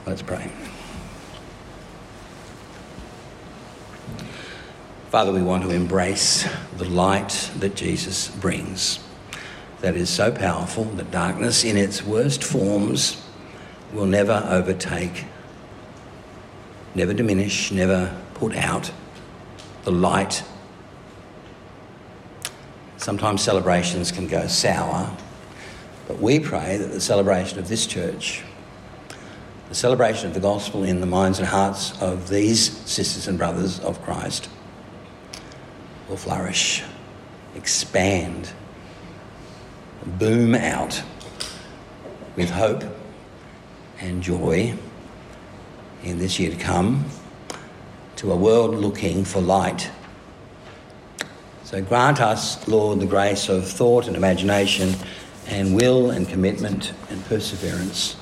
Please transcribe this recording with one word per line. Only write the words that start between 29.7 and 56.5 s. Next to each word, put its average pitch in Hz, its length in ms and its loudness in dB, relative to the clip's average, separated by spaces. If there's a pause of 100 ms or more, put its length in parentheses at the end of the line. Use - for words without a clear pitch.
celebration 117 520 4
of 85 80 -4
the 95 60 0
gospel 101 420 0
in 92 180 2
the 92 60 0
minds 95 320 4
and 95 100 0
hearts 98 440 2 (100)
of 92 260 -2
these 104 560 4
sisters - 440 -2
and 92 100 0
brothers 87 400 0
of - 260 -4
Christ, - 440 -4 (1600)
will 98 80 -6
flourish, 92 680 0 (760)
expand, 87 920 0 (1500)
boom 110 500 6
out 78 480 0 (1300)
with 87 140 0
hope 104 340 2 (1120)
and 90 240 -2
joy 90 500 2 (1300)
in 90 160 -4
this 92 180 2
year 85 120 4
to 87 60 -6
come 98 500 2 (1080)
to 101 160 -2
a 90 60 4
world 110 400 8
looking 101 480 2
for 95 160 0
light. 90 500 4 (1700)
So 98 180 -4
grant 123 380 6
us, - 480 2
Lord, 107 320 6
the 95 60 2
grace 98 420 4
of 92 200 2
thought 120 380 6
and 92 80 -2
imagination 95 800 4 (540)
and 98 260 2
will 123 360 8
and 92 180 -2
commitment 95 640 0 (180)